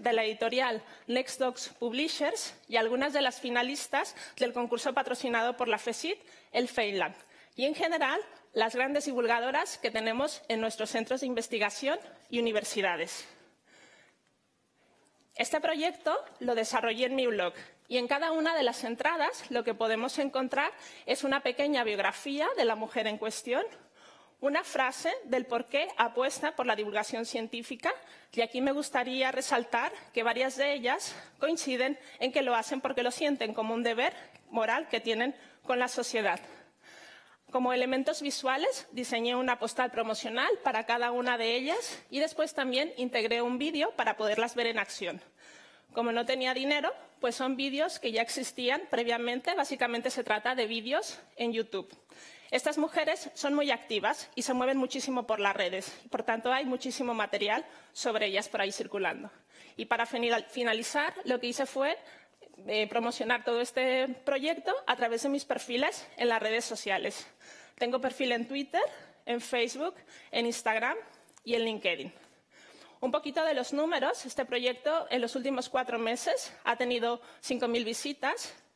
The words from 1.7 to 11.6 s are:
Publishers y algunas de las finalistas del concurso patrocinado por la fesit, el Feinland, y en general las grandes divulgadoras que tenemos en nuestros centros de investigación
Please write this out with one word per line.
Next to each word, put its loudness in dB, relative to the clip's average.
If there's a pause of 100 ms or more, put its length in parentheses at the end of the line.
Publishers -2 (120)
y 0
algunas 2
de 4
las 0
finalistas -2 (220)
del 0
concurso 0
patrocinado 0
por 0
la 4
fesit, -4 (340)
el 2
Feinland, 0 (400)
y 0
en 2
general 2 (340)
las 2
grandes 2
divulgadoras 2
que -2
tenemos 0
en 0
nuestros -2
centros -2
de -2
investigación 0 (320)